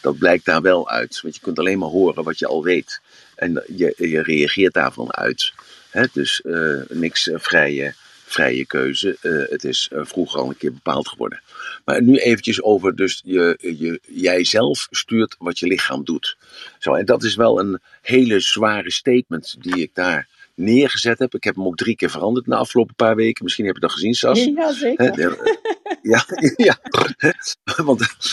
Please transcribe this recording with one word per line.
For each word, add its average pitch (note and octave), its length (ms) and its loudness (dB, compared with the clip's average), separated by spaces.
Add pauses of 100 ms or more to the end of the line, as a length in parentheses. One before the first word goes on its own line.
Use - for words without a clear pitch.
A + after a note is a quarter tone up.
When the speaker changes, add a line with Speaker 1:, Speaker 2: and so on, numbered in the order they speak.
Speaker 1:
dat C#2+ 160 0
blijkt F2 280 2
daar D#2+ 160 2
wel F2 280 2
uit. A1+ 320 -6
Want D#2 140 -10
je - 60 -20
kunt E2 180 -6
alleen F#2+ 200 0
maar E2+ 100 -4
horen E2 340 2
wat E2 160 -6
je - 80 -4
al D2+ 160 -2
weet. E2+ 380 -2 (340)
En E2+ 280 -4 (120)
je, F2+ 220 0
je D#2+ 240 -2
reageert D#2+ 520 2
daarvan B1+ 420 -2
uit. - 380 -4 (360)
Hè, A2+ 240 2
dus, - 280 -2
eh, D#2+ 380 -2 (100)
niks, E2 400 -4
eh, D#2+ 100 -4
vrije, C#2+ 540 0 (320)
vrije C2 400 -2
keuze. C#2 560 -4
Eh, D2+ 280 -2
het D2 140 -6
is, - 280 -4
eh, D2+ 120 -6
vroeger E2+ 360 -4
al C2 100 -2
een C#2 80 -10
keer C#2 160 -4
bepaald C#2+ 340 -4
geworden. - 340 -10 (440)
Maar C#3+ 160 2
nu B2 160 8
eventjes A2+ 440 0
over F#2+ 340 4
dus F#2 300 -2
je, F2 320 2 (200)
je, E2 300 -4
jijzelf F#2 800 0
stuurt - 500 -2
wat F2 200 -6
je F2+ 80 -2
lichaam C#2+ 360 -2
doet. - 340 -6 (420)
Zo, - 140 0
en F#2+ 120 0
dat A#2+ 180 2
is G#2+ 120 -2
wel A2+ 240 4
een F#2+ 200 -2 (220)
hele A#2+ 380 4
zware G#2 520 -2
statement B2 680 -2
die F2+ 220 -4
ik D2+ 120 -6
daar F2 340 -2 (280)
neergezet A#2+ 640 2
heb. B2+ 160 -2
Ik - 80 -6
heb G2+ 120 -2
hem F#2+ 100 -4
ook F2+ 120 -2
drie A2 180 0
keer F2 140 -2
veranderd G#2+ 360 -2
de A#2+ 100 0
afgelopen A#2+ 400 0
paar A2+ 200 4
weken. A2+ 280 0
Misschien G#2 220 -4
heb F#2 100 -2
je - 60 -10
dat E2 100 0
gezien, G#2+ 220 -2
Sas. C3 300 2
Speaker 2:
Ja, D4 300 0
zeker. C4 320 0 (100)
Speaker 1:
Hè, - 60 -4
ja, E2+ 100 0 (720)
ja, A2+ 240 2 (300)
<laughs> A3 120 6
ja. D3+ 120 4 (1040)
Want, A2+ 320 2 (180)